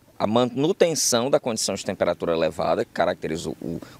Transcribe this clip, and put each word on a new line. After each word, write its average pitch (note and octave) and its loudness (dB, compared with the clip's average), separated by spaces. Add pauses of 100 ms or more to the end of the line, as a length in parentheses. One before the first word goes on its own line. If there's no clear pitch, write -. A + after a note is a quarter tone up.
(200)
a - 2
manutenção B2+ 2
da D3+ 4
condição A2 -4
de - -6
temperatura F2 0
elevada, E2 0
que - -14
caracteriza E2 -2
o, D#2+ -8 (180)